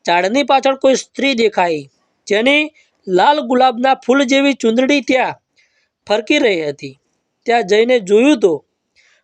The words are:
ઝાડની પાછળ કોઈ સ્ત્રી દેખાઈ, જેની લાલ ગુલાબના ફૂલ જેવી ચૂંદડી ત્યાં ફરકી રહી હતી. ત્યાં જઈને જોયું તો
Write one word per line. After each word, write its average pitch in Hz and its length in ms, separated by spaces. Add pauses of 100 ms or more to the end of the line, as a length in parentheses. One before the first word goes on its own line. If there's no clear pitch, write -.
ઝાડની 185 360
પાછળ 269 340
કોઈ 269 180
સ્ત્રી 269 400
દેખાઈ, 175 560 (360)
જેની 277 440 (380)
લાલ 214 320
ગુલાબના 254 540
ફૂલ 269 300
જેવી 269 300
ચૂંદડી 254 460
ત્યાં 233 340 (720)
ફરકી 226 300
રહી 190 300
હતી. 139 320 (440)
ત્યાં 233 220
જઈને 226 340
જોયું 220 400
તો 175 240 (600)